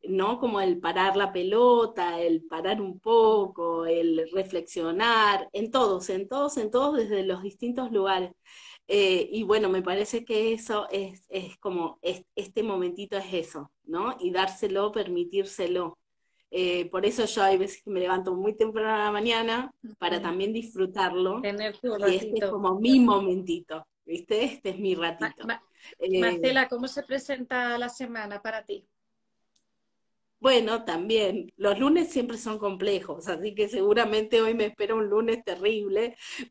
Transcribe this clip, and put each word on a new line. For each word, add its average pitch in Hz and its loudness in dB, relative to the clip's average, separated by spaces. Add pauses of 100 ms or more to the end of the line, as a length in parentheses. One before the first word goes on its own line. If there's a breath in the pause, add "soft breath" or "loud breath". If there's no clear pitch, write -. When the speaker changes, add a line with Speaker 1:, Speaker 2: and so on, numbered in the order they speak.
Speaker 1:
¿no? 196 0
Como 220 -2
el 180 2
parar 185 0
la 196 0
pelota, 202 2
el 165 2
parar 190 -4
un 185 -8
poco, 196 4
el 165 2
reflexionar, 190 2
en 220 -4
todos, 202 2
en 190 -4
todos, 285 0
en 214 -2
todos, 285 2
desde 208 0
los 185 -4
distintos 240 -6
lugares. 190 0 (560 loud breath)
Eh, 190 2
y 220 -4
bueno, 208 2
me 185 0
parece 208 -2
que 226 0
eso 214 2
es, 190 -8
es 185 -8
como, 180 -6
es, 180 -6 (140)
este 202 -6
momentito 196 -4
es 190 -8
eso, 160 -6 (140)
¿no? 185 -4
Y 180 -2
dárselo, 190 0
permitírselo. 180 -2 (520)
Eh, 180 -2
por 185 -2
eso 233 2
yo 208 0
hay 196 6
veces 190 2
que 208 -12
me 185 -2
levanto 185 -2
muy 208 -2
temprano 220 0
a 208 0
la 208 0
mañana 226 -2 (280)
para 175 -2
Speaker 2:
Ujú. - -6
Speaker 1:
también 190 -2
disfrutarlo. 190 -2
Speaker 2:
Tener 208 -6
tu 247 -6 (100)
Speaker 1:
Y 196 4
este 202 -2
es 208 -6
Speaker 2:
ratito. 208 -2
Speaker 1:
como 196 0
mi 254 8
momentito, 185 2 (200)
¿viste? 175 -2
Este 214 -4
es 180 -8
mi 190 0
Speaker 2:
Ma-, 170 -2
Speaker 1:
ratito. - -8
Speaker 2:
Ma-, 233 -6 (360 loud breath)
Speaker 1:
Eh, 185 0
Speaker 2:
Marcela, 262 2
¿cómo 247 -6
se 277 -8
presenta 254 -4
la 240 -4
semana 220 -10
para 220 -8
ti? 202 -12 (1500)
Speaker 1:
Bueno, 233 4
también, 190 0
los 202 2
lunes 302 4
siempre 240 2
son 214 2
complejos, 190 -4
así 185 -6
que 208 0
seguramente 214 2
hoy 226 2
me 220 0
espera 214 -2
un 220 0
lunes 226 0
terrible 208 -2 (340 loud breath)